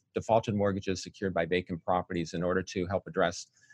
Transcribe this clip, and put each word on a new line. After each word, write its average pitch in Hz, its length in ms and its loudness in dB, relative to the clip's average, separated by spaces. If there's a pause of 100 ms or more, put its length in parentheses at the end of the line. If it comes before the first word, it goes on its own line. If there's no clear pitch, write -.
(120)
defaulted 110 440 2
mortgages 98 480 0
secured 92 280 -4
by 85 140 2
vacant 87 380 -2
properties 90 500 0
in 85 80 -2
order 90 200 2
to 90 240 -4
help 92 200 -2
address 87 400 0 (280)